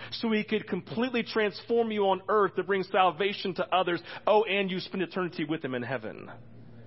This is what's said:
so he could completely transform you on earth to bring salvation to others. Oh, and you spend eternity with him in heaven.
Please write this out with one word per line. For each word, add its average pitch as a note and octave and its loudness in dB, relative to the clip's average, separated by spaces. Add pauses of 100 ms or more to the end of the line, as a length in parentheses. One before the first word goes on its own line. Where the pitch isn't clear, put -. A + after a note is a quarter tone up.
(120)
so - -2
he G#3+ 2
could G#3+ -2
completely A#3 -2
transform A3+ 0
you G#3 2
on F#3+ 4
earth G3+ 4
to F#3 0
bring F#3 0
salvation F#3+ 2
to F3 -2
others. F3 2 (260)
Oh, G#3+ 6
and G3 0
you F#3 -2
spend F#3+ -4
eternity E3+ -4
with D#3 -2
him C3 -4
in B2 -2
heaven. A2 -6 (560)